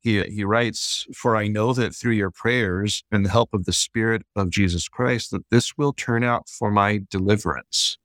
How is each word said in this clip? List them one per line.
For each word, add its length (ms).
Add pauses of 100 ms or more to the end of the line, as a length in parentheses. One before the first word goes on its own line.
he, 220
he 220
writes, 680
"For 220
I 100
know 280
that 200
through 180
your 180
prayers 800
and 100
the 80
help 220
of 140
the 60
Spirit 500 (120)
of 140
Jesus 400
Christ, 440
that 180
this 260
will 160
turn 320
out 240
for 220
my 300 (100)
deliverance." 920